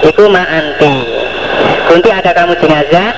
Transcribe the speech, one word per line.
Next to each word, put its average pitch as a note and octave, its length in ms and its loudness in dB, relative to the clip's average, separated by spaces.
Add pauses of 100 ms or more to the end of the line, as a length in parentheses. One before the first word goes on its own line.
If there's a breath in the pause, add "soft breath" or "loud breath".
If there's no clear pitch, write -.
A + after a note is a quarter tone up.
iku G#3 240 4
ma F3+ 160 0
anti." D3+ 480 -2 (960)
"Kunti, E3+ 220 4
ada F#3+ 180 -2
kamu F3 300 0
jenazah D#3 580 0